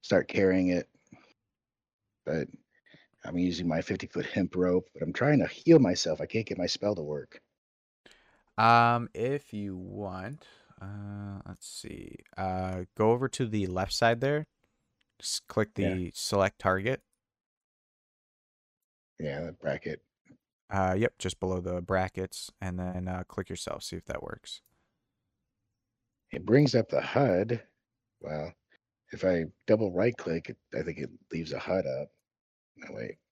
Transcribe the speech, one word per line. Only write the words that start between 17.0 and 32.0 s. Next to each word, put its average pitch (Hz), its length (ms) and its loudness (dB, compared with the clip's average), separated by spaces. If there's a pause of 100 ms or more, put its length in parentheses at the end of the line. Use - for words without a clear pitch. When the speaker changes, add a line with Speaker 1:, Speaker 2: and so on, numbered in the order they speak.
Speaker 1:
Yeah, 76 220 -6
that 85 180 -10
bracket. 76 440 -6 (680)
Speaker 2:
Uh, 95 280 0
yep, 110 200 0
just - 220 -6
below 92 220 -2
the 90 200 -4
brackets, 92 800 -4
and 92 180 -6
then, 92 300 -4
uh, 90 160 -6
click - 260 -8
yourself, - 340 -8
see - 120 -10
if 90 100 -10
that - 160 -8
works. - 400 -14 (1700)
Speaker 1:
It - 140 -8
brings 135 300 6
up 117 140 2
the 67 100 2
hud. 113 640 2 (560)
Well, 76 340 -8 (580)
if - 120 -8
I 90 220 2 (200)
double 107 280 4
right 113 240 2
click, 82 320 -6
it, - 80 -12 (200)
I 71 60 -4
think 80 140 -8
it 73 120 -8 (220)
leaves 82 220 -6
a 60 60 -6
hud 92 260 0
up. 67 260 -6 (640)